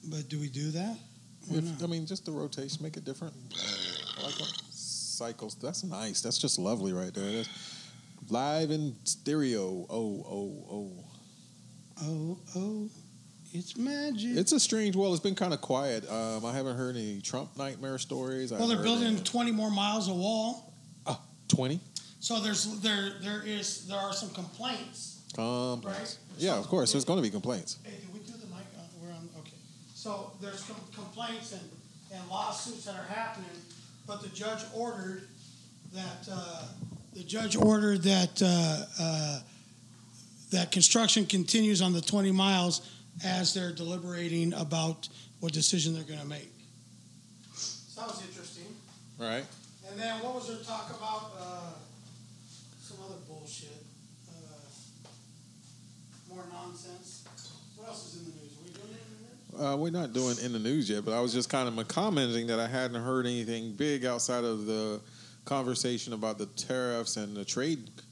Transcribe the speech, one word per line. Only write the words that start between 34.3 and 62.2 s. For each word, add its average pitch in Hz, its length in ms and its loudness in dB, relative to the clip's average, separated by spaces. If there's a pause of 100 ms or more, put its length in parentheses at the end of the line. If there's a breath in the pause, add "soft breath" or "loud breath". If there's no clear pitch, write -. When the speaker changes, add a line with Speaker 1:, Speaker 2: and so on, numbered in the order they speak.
Speaker 1:
judge 214 320 -4 (120)
ordered 196 540 -4 (640 loud breath)
that, 185 400 -8
uh, 170 320 -6 (500)
the 180 100 -10
judge 214 320 0
ordered 208 480 8
that, 185 380 8
uh, 165 600 6
uh, 156 380 0 (1120 loud breath)
that 175 200 4
construction 214 540 10
continues 208 540 6
on 185 120 6
the 170 80 4
twenty 196 320 6
miles 190 500 6 (420 loud breath)
as 185 300 4
they're 180 180 0
deliberating 170 840 0
about 160 540 0 (320 loud breath)
what 165 120 0
decision 160 420 4
they're 160 80 -4
gonna 151 220 -8
make. 147 280 -8 (1000)
So - 460 -8
that 226 100 -6
was 202 160 -8
interesting. 175 380 -14 (540)
Speaker 2:
Right. 117 260 -2 (440)
Speaker 1:
And 202 100 -12
then 226 240 -4
what 254 120 -4
was 226 140 -6
there 226 100 -6
talk 220 320 -8
about? 220 480 -6
Uh, 180 340 -10 (1080)
some - 240 -16
other 190 240 -12
bullshit. 151 560 -14 (440)
Uh, - 60 -18 (2000)
more 180 180 -10
nonsense. 180 720 -12 (520)
What 220 120 -14
else 175 260 -12
is 170 120 -12
in 156 60 -12
the 151 80 -14 (1200)
Speaker 2:
Uh, 139 160 0
we're 160 140 0
not 160 240 -2
doing 123 280 2
in 123 120 0
the 113 40 2
news 120 300 2
yet, 104 160 0
but 110 80 2
I 117 80 4
was 120 140 2
just 123 160 2
kind 131 180 2
of 113 200 -2
commenting 135 580 2